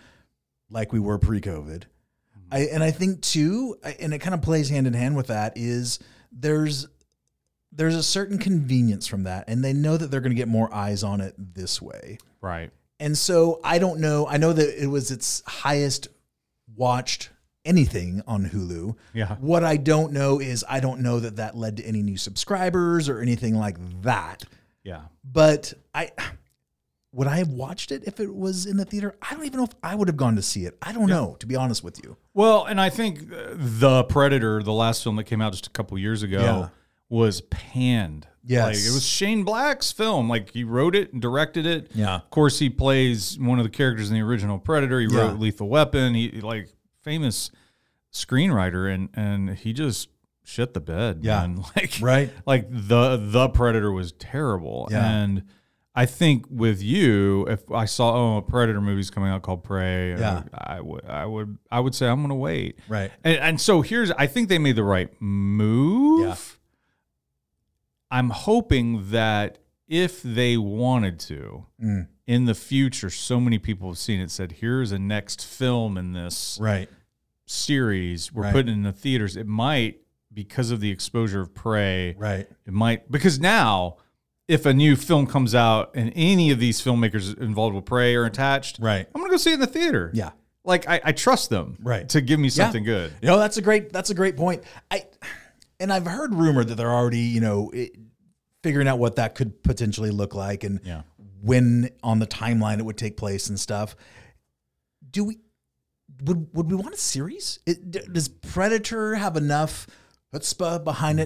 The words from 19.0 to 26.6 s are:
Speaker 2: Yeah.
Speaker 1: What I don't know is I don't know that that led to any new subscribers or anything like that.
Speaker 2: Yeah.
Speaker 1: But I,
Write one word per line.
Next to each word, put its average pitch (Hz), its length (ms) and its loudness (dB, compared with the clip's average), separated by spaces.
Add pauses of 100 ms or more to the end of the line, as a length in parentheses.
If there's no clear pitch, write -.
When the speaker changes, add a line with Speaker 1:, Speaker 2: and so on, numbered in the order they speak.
Speaker 2:
Yeah. 107 240 -4
Speaker 1:
What 165 280 0
I 156 120 2
don't 151 360 2
know 139 280 2
is 127 280 -4
I 135 120 -2
don't 131 200 -2
know 120 200 0
that 113 160 -6
that 107 200 -8
led 110 220 -6
to 110 60 -10
any 107 180 -2
new 101 140 -2
subscribers 170 920 0
or 117 120 -2
anything 120 360 0
like 104 200 -2 (260)
that. 95 420 -2 (400)
Speaker 2:
Yeah. 82 180 -14 (220)
Speaker 1:
But 151 480 4 (220)
I, 156 160 -6 (1040)